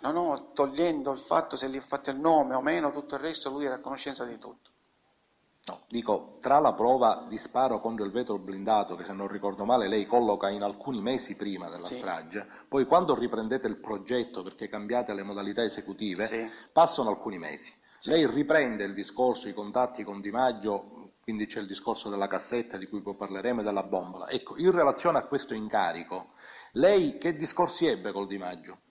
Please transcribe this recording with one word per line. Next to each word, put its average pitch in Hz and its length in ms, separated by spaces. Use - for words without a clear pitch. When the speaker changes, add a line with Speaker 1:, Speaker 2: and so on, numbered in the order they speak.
Speaker 1:
No, 131 100
no, 330 420
togliendo 143 580
il 131 60
fatto - 380
se 135 140
gli 131 80
ha 135 40
fatto 139 300
il 135 80
nome 151 360
o 127 60
meno, 151 300
tutto 143 240
il 135 60
resto 151 280
lui 143 160
era 127 100
a 123 40
conoscenza 131 460
di 117 120
tutto. - 320
Speaker 2:
No, 90 200
dico, 110 500
tra 139 200
la 143 140
prova 120 540
di 107 100
sparo 123 440
contro 113 240
il 98 60
vetro 113 260
blindato, 98 580
che 90 80
se 90 80
non 98 160
ricordo 101 380
male 113 240
lei 104 160
colloca 110 440
in 101 120
alcuni 104 400
mesi 117 340
prima 95 320
della 87 160
Speaker 1:
Sì. 123 120
Speaker 2:
strage, 98 520
poi 135 160
quando 160 300
riprendete 117 520
il 107 100
progetto 110 680
perché 101 260
cambiate 110 440
le 98 100
modalità 101 400
esecutive, 98 600
Speaker 1:
Sì. 113 260
Speaker 2:
passano 147 380
alcuni 101 280
mesi. 78 360
Speaker 1:
Sì. - 140
Speaker 2:
Lei 160 160
riprende 131 580
il 98 80
discorso, 107 560
i 98 40
contatti 110 520
con 101 160
Di 101 100
Maggio, 107 640
quindi 107 260
c'è - 120
il 101 80
discorso 104 420
della 101 180
cassetta 107 500
di 95 100
cui 101 140
poi 98 160
parleremo 101 420
e 107 60
della 101 180
bombola. 90 460
Ecco, - 260
in 180 160
relazione 160 460
a 117 80
questo - 280
incarico, 92 760
lei 175 440
che 165 180
discorsi 160 520
ebbe 101 260
col 98 140
Di 98 100
Maggio? 90 400